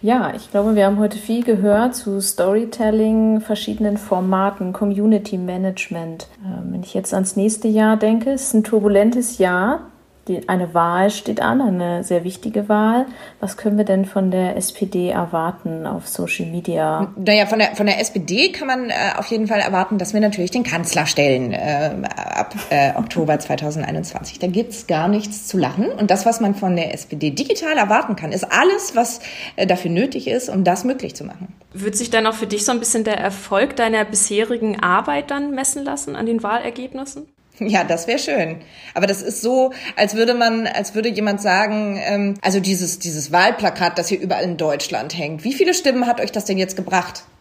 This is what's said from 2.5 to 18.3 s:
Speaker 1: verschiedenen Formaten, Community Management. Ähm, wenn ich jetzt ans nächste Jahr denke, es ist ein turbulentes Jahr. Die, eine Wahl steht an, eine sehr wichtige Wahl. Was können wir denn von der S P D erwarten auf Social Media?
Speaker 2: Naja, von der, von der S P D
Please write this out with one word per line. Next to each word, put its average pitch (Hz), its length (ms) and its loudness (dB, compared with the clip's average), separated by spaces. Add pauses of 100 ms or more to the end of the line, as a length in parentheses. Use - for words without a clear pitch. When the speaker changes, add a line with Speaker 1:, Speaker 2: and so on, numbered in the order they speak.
Speaker 1:
verschiedenen 208 580 -2
Formaten, 185 760 0
Community 202 640 2
Management. 180 880 -6 (160)
Ähm, 180 300 -8
wenn 180 100 -6
ich - 100 -16
jetzt 190 200 -4
ans 190 240 0
nächste 214 320 2
Jahr 214 260 6
denke, 220 360 2
es 269 160 -2
ist - 60 -4
ein 214 120 6
turbulentes 214 720 4
Jahr. 190 520 2 (400)
Die, 180 180 -4
eine 180 260 0
Wahl 175 380 4
steht 220 300 -4
an, 233 180 2
eine 180 460 0
sehr 175 180 2
wichtige 202 460 -4
Wahl. 220 380 4 (340)
Was 202 160 -6
können 208 200 0
wir 208 60 4
denn 196 220 2
von 190 260 0
der 185 240 0
S - 160 -4
P - 140 -4
D 180 240 -2
erwarten 165 760 -4
auf 156 220 -6
Social 175 380 -6
Media? 165 720 -2
Speaker 2:
Naja, 202 280 4
von 214 140 0
der, - 160 2
von 208 120 2
der 196 120 2
S 220 120 -2
P - 80 -2
D 196 340 0